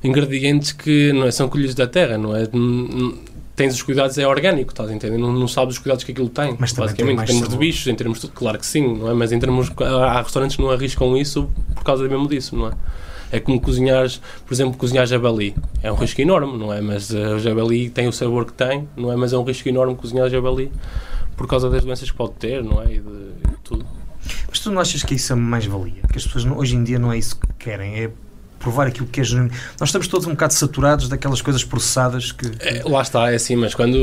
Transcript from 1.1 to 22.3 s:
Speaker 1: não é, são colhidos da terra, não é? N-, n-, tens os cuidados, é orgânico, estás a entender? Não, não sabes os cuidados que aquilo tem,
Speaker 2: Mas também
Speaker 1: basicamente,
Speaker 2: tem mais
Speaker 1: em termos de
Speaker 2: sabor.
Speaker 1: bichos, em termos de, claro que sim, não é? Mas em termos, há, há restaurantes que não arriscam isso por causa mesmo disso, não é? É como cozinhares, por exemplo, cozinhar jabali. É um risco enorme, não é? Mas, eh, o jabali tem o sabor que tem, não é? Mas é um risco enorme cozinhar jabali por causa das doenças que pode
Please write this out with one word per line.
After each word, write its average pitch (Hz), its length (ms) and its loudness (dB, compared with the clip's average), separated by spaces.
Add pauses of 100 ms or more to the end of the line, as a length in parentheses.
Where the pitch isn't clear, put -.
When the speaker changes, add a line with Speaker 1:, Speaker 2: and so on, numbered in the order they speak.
Speaker 1:
não 135 140 4
é, 123 40 4
são 131 180 2
colhidos 135 260 0
da 127 120 2
terra, 123 300 2
não 107 180 -2
é? 110 180 2
N-, 123 400 2
n-, 123 220 -2 (400)
tens 135 200 2
os 120 80 -6
cuidados, 135 340 2
é 139 100 2
orgânico, 139 460 2
estás 110 180 -6
a 110 40 -4
entender? 110 240 -2
Não, 120 140 2
não 127 140 2
sabes 127 300 0
os - 20 -10
cuidados 131 260 -2
que 131 80 -10
aquilo 123 180 -2
tem, 139 280 -2
Speaker 2:
Mas 120 140 0
também 120 140 -2
Speaker 1:
basicamente, 107 220 0
Speaker 2:
tem 131 80 4
mais 113 140 0
Speaker 1:
em - 40 4
termos 120 140 2
de 117 40 -2
Speaker 2:
sabor. 135 140 2
Speaker 1:
bichos, 160 200 -2
em 120 80 0
termos 117 260 -4
de, - 80 -10
claro 107 300 -4
que - 80 -8
sim, 131 320 2
não 110 120 -2
é? 120 40 2
Mas 117 180 2
em 117 60 2
termos, 127 400 2
há, 127 400 4
há 120 40 0
restaurantes 139 340 0
que - 60 2
não 135 80 2
arriscam 127 460 2
isso 143 320 0 (260)
por - 100 -2
causa 135 240 2
mesmo 135 200 0
disso, 139 280 -4
não 113 120 0
é? 110 40 -2 (600)
É 117 60 0
como 127 220 2
cozinhares, 127 600 2 (240)
por - 80 -8
exemplo, 127 240 0
cozinhar 127 300 2
jabali. 113 480 0 (280)
É 107 100 -2
um - 20 -2
risco 117 260 0
enorme, 143 380 2
não 107 140 -4
é? 104 80 -2
Mas, 104 340 -4
eh, 104 200 0
o 107 40 0
jabali 113 500 0
tem 120 200 -2
o 117 40 -2
sabor 120 320 0
que - 100 -10
tem, 139 420 -2
não 120 160 -2
é? - 40 -2
Mas 123 160 0
é 127 60 2
um 123 60 0
risco 131 240 -4
enorme 127 260 2
cozinhar 127 340 -2
jabali 127 440 0 (640)
por 131 100 -4
causa 127 240 2
das 127 140 2
doenças 127 260 -4
que - 60 -2
pode 117 160 -4